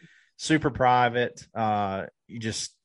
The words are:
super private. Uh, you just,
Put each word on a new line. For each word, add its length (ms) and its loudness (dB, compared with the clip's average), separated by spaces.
super 320 0
private. 720 2
Uh, 500 -2
you 120 -14
just, 440 -8